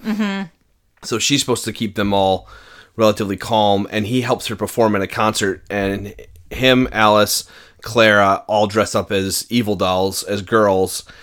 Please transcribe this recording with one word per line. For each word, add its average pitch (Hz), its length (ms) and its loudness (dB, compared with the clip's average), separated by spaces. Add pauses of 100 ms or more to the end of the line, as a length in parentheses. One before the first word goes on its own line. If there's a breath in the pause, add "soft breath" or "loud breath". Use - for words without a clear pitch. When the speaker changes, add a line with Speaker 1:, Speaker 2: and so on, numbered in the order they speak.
Speaker 1:
Mm-hmm. 202 440 -4 (540)
Speaker 2:
So 120 160 -4
she's 139 220 -2
supposed 120 240 -4
to 110 80 -6
keep 107 220 -8
them 101 180 -4
all 95 340 0 (500 loud breath)
relatively 104 420 0
calm, 104 520 0
and 107 160 -4
he 127 140 -2
helps 120 280 -4
her 110 80 -8
perform 107 380 0
in 98 60 0
a 98 60 -2
concert, 107 640 -2
and 98 440 -4 (360)
him, 127 420 2
Alice, 107 520 4 (360 loud breath)
Clara, 104 680 4
all 107 180 2
dress 101 280 0
up 98 160 -2
as 95 380 -2
evil 107 280 0
dolls, 92 480 0
as 101 180 -4
girls, 95 600 0 (180 loud breath)